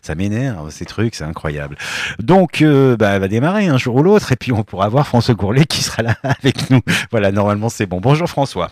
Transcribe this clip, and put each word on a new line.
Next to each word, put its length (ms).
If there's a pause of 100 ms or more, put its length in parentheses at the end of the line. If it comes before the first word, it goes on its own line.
Ça 140
m'énerve, 560
ces 140
trucs, 280
c'est 120
incroyable. 520 (400)
Donc, 460
euh, 340
bah, 140
elle 100
va 60
démarrer 400
un 100
jour 200
ou 40
l'autre, 300
et 40
puis 160
on 120
pourra 260
voir 160
François 300
Gourlet 300
qui 180
sera 180
là 180
<laughs> 40
avec 480
nous. 100 (300)
Voilà, 200
normalement, 380
c'est 160
bon. 160
Bonjour 260
François, 440